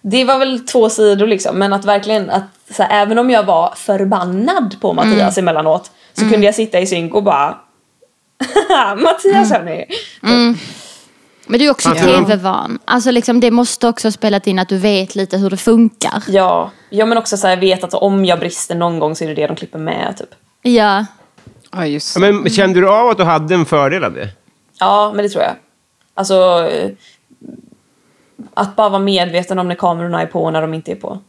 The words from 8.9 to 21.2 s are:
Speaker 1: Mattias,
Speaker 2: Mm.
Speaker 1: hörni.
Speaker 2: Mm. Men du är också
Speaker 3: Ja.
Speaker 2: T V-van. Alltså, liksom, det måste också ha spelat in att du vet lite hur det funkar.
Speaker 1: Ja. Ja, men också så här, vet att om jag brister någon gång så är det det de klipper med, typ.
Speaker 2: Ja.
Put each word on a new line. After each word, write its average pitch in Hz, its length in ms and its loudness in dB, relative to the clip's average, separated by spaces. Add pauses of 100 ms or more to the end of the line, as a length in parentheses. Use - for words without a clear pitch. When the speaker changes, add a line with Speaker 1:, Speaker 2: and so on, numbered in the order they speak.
Speaker 1:
Mattias, 330 540 2
Speaker 2:
Mm. 170 160 0
Speaker 1:
hörni. 160 180 -8 (380)
Speaker 2:
Mm. 240 340 2 (920)
Men 240 120 0
du 285 60 4
är 285 60 4
också 196 180 -2
Speaker 3:
Ja. 165 140 0
Speaker 2:
T 180 240 4
V-van. 190 580 -2
Alltså, 247 260 0
liksom, 240 280 2
det 240 120 4
måste 240 360 0
också 226 200 -2
ha 220 40 2
spelat 202 360 -2
in 190 120 0
att 180 100 -4
du 190 80 0
vet 190 380 0
lite 190 220 -4
hur 196 120 0
det 190 80 -4
funkar. 226 680 2
Speaker 1:
Ja. 185 440 2 (180)
Ja, 214 160 0
men 226 120 0
också 226 200 -2
så 196 100 0
här, 185 100 2
vet 185 260 0
att 180 100 -8
om 196 320 0
jag 175 140 2
brister 170 360 -8
någon 170 240 -2
gång 156 160 -2
så 160 80 -8
är 160 40 -6
det 156 60 -8
det 151 140 -2
de 160 80 -6
klipper - 240 -14
med, - 380 -6
typ. - 120 -16 (320)
Speaker 2:
Ja. 214 440 2 (680)